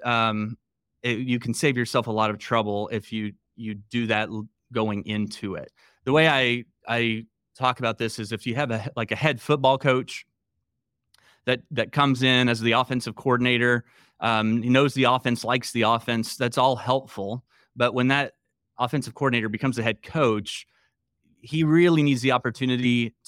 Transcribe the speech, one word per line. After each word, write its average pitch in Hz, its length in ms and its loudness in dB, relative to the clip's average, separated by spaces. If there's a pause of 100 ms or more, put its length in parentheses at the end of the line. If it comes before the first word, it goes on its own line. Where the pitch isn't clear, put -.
um, 113 500 0 (460)
it, 120 160 -2
you 123 220 -2
can 117 160 -4
save 143 200 2
yourself 120 300 -2
a 117 60 -6
lot 107 180 2
of 104 80 -4
trouble 104 520 -2
if 110 220 -8
you, 107 220 -6 (220)
you 110 180 -10
do 110 320 -4
that 107 240 -2
l-, 107 180 -8 (240)
going 110 360 0
into 107 480 -4
it. - 160 -12 (320)
The 131 80 -2
way 156 180 6
I, 123 360 0 (220)
I 113 380 -2 (320)
talk 127 220 0
about 113 180 -2
this - 220 -4
is 107 120 -6
if 113 140 -8
you 123 80 -4
have 135 160 -2
a, 113 260 -4
like, 113 160 -4
a - 40 -2
head 143 260 -2
football 135 380 2
coach - 480 0 (1160)
that, 123 260 -2
that 113 200 -4
comes 139 300 2
in 127 260 4
as 113 140 0
the 113 120 2
offensive 123 420 0
coordinator, 123 680 2 (360)
um, 110 420 0
he 120 80 -4
knows 135 240 4
the 131 120 2
offense, 120 380 0
likes 123 280 -2
the 117 100 -2
offense, 113 560 0
that's 123 220 -2
all 131 160 2
helpful. 117 680 -4 (320)
But 123 200 0
when 127 140 2
that 139 240 0 (440)
offensive 127 380 -4
coordinator 120 340 0
becomes 113 280 -4
the 117 40 -4
head 110 220 -2
coach, 113 640 -2 (720)
he 156 240 -2
really 165 400 6
needs 139 180 2
the 131 100 2
opportunity 123 840 0 (120)